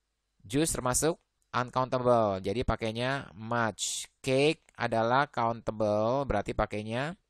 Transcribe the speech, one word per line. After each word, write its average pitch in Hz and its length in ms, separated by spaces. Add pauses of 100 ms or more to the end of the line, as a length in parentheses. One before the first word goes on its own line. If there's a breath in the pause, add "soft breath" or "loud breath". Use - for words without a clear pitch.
(500)
juice 147 240
termasuk 127 480 (320)
uncountable, 123 880
jadi 101 240
pakainya 117 720
much. 113 720 (120)
Cake 139 520
adalah 117 560
countable, 113 960
berarti 104 320
pakainya 110 560 (160)